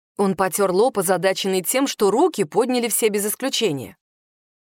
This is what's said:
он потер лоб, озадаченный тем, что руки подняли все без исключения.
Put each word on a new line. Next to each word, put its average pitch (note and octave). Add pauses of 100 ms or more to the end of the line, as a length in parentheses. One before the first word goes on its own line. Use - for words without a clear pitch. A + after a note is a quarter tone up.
(180)
он G3
потер F#3+
лоб, G#3+
озадаченный F#3
тем, C4
что G#3
руки C#4
подняли A#3
все A3+
без G3+
исключения. F#3 (720)